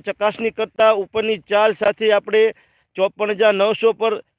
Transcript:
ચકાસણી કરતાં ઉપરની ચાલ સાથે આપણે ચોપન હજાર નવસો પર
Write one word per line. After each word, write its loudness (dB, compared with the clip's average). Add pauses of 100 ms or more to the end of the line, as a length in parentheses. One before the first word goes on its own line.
ચકાસણી -4
કરતાં 0
ઉપરની -4
ચાલ 0
સાથે 0
આપણે 2 (540)
ચોપન -2
હજાર 2
નવસો 0
પર -4 (260)